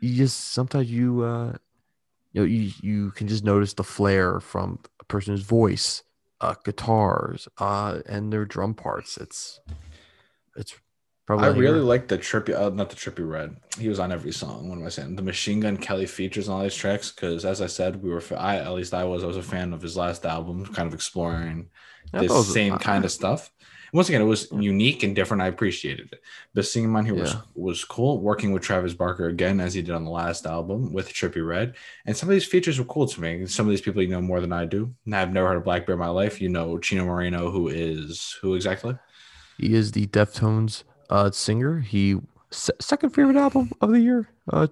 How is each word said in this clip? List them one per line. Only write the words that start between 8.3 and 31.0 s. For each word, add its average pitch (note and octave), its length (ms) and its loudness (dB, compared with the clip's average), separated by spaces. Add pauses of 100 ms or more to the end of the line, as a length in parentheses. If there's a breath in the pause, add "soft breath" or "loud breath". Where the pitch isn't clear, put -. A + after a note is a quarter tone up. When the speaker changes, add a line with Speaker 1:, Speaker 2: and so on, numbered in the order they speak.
Speaker 1:
their G#2+ 120 0
drum G2+ 300 -4
parts. - 420 -8
It's, - 440 -14 (960 loud breath)
it's - 180 -14 (520)
probably G#2+ 200 4
Speaker 2:
I - 40 8
Speaker 1:
like - 100 2
Speaker 2:
really C#3+ 160 6
Speaker 1:
your D3+ 80 2
Speaker 2:
like B2 240 2
the F#2 100 0
Trippie, G#2+ 340 -2
uh, G2+ 180 0
not F#2+ 200 -4
the - 60 -18
Trippie - 320 -8
Redd. D#2 280 -8 (220)
He A2+ 100 -2
was G2 120 -2
on F#2 100 -2
every D#2+ 220 -6
song. C2+ 360 -10
What F2+ 100 -10
am E2 80 -8
I - 20 -8
saying? E2 260 -10
The G2 80 -6
Machine G2 380 -2
Gun G#2 160 0
Kelly F#2+ 300 -2
features F#2+ 420 -6
on F#2+ 80 -2
all G2 80 -2
these G2 100 -2
tracks, G2+ 380 -2
'cause E2+ 320 -4
as F#2+ 180 -2
I F#2 40 -2
said, F#2 360 -4
we F#2 80 -2
were, E2+ 100 -2
fa-, E2+ 200 -8
I, G2 160 0
at E2+ 160 -4
least F2+ 200 -6
I F2+ 120 -2
was, F2+ 180 -2
I F2 60 -4
was F2+ 80 -4
a F#2 60 -6
fan F2+ 300 -4
of D#2+ 100 -10
his E2 140 -8
last F2 300 -4
album, E2+ 400 -6
kind F2 220 -4
of D#2+ 60 -8
exploring E2 760 -4 (440 loud breath)
Speaker 1:
Yeah, F#3 80 -2
Speaker 2:
this - 120 2
Speaker 1:
that D3+ 60 6
was, G#2 140 4
Speaker 2:
same G2+ 220 2
Speaker 1:
uh, - 40 -2
Speaker 2:
kind G2 260 2
of F#2 80 -2
stuff. - 400 -4 (400 loud breath)
Once F3+ 160 4
again, D3 120 4
it G#2+ 40 4
was G#2+ 260 2
Speaker 1:
Yeah. G2+ 80 -4
Speaker 2:
unique G#2 460 4
and G2 100 0
different. G2 260 2
I F#2 60 0
appreciated F2 640 -4
it. - 80 -20 (320 loud breath)
But D3 140 0
seeing A2+ 200 0
him A2+ 100 2
on G#2+ 80 4
here A2 100 0
was, F2+ 200 0
Speaker 1:
Yeah. A2 80 -8 (120)
Speaker 2:
was F2 300 -4
cool. B2+ 360 0
Working G#2 300 0
with F#2+ 140 -2
Travis F2+ 280 0
Barker F2 360 -2
again, F2+ 320 2
as F2+ 120 -2
he F#2+ 100 -2
did E2+ 120 -4
on E2 100 -4
the D#2+ 60 -6
last E2+ 360 -4
album E2+ 460 -4
with F#2 200 -4